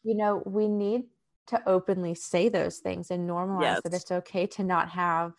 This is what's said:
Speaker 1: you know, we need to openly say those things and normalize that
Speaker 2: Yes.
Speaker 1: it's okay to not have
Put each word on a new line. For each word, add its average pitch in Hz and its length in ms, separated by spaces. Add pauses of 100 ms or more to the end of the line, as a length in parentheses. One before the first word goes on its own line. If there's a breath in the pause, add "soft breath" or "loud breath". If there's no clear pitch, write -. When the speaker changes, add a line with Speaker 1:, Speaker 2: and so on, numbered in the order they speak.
Speaker 1:
you 220 140
know, 208 280
we 202 220
need 208 380 (420)
to 233 220
openly 185 480
say 185 320
those 175 300
things 180 340
and 175 180
normalize 175 540
that 165 80
Speaker 2:
Yes. 180 100
Speaker 1:
it's - 80
okay 180 380
to 208 160
not 175 260
have 170 480